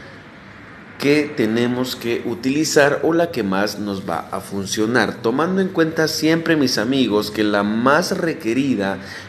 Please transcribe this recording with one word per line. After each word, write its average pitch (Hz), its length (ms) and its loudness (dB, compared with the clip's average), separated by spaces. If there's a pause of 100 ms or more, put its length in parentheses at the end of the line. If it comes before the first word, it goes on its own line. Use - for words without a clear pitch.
(960)
que 147 260 2
tenemos 123 720 0
que 117 300 -2
utilizar 143 800 2
o 160 100 2
la 170 180 2
que 120 100 -4
más 98 380 0
nos 98 280 -6
va 85 220 -4
a 95 120 -6
funcionar, 101 800 -2
tomando 160 400 0
en 185 80 0
cuenta 160 400 2
siempre, 160 480 2
mis 131 200 2
amigos, 107 540 2
que 107 140 0
la 104 180 2
más 135 540 2
requerida, 120 800 -2 (320)